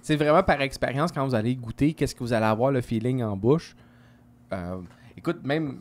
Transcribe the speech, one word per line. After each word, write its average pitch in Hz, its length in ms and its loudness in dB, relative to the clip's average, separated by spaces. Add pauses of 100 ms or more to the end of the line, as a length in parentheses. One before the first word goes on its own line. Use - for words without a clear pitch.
C'est 156 140 0
vraiment 151 260 4
par 147 200 2
expérience 139 500 -2
quand 139 120 -2
vous 131 120 0
allez 113 180 0
goûter, 131 400 -2
qu'est-ce - 220 -4
que - 80 -8
vous 117 80 -2
allez 110 140 2
avoir 110 260 2
le 131 80 2
feeling 123 420 -2
en 107 140 -2
bouche. 120 400 2 (760)
Euh, 92 280 -6 (360)
écoute, 165 300 -6
même 143 360 -4